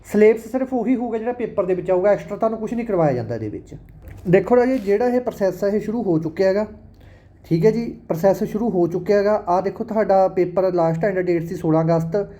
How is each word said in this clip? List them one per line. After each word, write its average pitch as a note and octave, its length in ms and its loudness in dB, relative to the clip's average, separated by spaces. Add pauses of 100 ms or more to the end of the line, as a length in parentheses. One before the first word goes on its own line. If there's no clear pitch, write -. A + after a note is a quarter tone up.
(120)
ਸਿਲੇਬਸ G#3+ 400 4
ਸਿਰਫ B3+ 220 -4
ਉਹੀ B3 220 0
ਹੋਊਗਾ A3+ 220 -4
ਜਿਹੜਾ A#3 160 -4
ਪੇਪਰ A3 320 -4
ਦੇ F#3 80 0
ਵਿੱਚ F3+ 180 -2
ਆਊਗਾ, F#3 200 4
ਐਕਸਟਰਾ G3 260 -2
ਤੁਹਾਨੂੰ A3 220 -2
ਕੁਛ A3 140 -6
ਨਹੀਂ A#3 120 -4
ਕਰਵਾਇਆ E3+ 280 2
ਜਾਂਦਾ A#2 220 -6
ਇਹਦੇ A2 140 -6
ਵਿੱਚ। - 260 -14 (540)
ਦੇਖੋ F#3 260 4
ਰਾਜੇ, B3+ 220 4
ਜਿਹੜਾ G#3 300 0
ਇਹ B3 140 0
ਪ੍ਰੋਸੈਸ G3+ 420 -2
ਹੈ, G3+ 60 2
ਇਹ G#3 100 0
ਸ਼ੁਰੂ G#3+ 240 -4
ਹੋ F3 160 2
ਚੁੱਕਿਆ D#3+ 280 0
ਹੈਗਾ, G3+ 180 0 (800)
ਠੀਕ E3 200 2
ਹੈ A3 60 6
ਜੀ, A#3 140 0 (220)
ਪ੍ਰੋਸੈਸ F#3 360 2
ਸ਼ੁਰੂ A3 260 -2
ਹੋ F3+ 180 2
ਚੁੱਕਿਆ F#3 300 0
ਹੈਗਾ। G#3 300 0
ਆਹ F3+ 140 2
ਦੇਖੋ, F#3+ 220 -4
ਤੁਹਾਡਾ G3 440 2
ਪੇਪਰ F#3 460 0
ਲਾਸਟ E3 320 0
ਐਂਡ F#3 140 0
ਡੇਟ F3 240 0
ਸੀ E3+ 120 -8
ਸੋਲਾਂ D#3+ 280 0
ਅਗਸਤ। E3 320 0 (240)